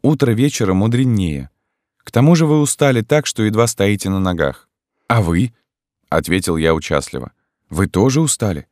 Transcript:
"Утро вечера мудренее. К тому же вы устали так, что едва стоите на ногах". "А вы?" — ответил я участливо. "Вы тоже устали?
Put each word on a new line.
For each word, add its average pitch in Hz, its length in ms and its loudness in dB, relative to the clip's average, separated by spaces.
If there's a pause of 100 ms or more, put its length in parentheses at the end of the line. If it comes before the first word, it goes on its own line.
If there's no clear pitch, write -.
"Утро 135 300 2
вечера 110 420 0
мудренее. 101 760 0 (480)
К - 140 -20
тому 151 240 6
же 165 100 2
вы 151 140 2
устали 139 420 0
так, 147 240 0
что - 180 -4
едва 110 240 2
стоите 98 420 -2
на 95 100 -2
ногах". 82 500 -4 (380)
"А 120 140 2
вы?" — 90 320 0 (560)
ответил 82 480 -2
я 80 160 2
участливо. 71 580 -6 (380)
"Вы 87 180 -2
тоже 131 340 0
устали? 101 500 -4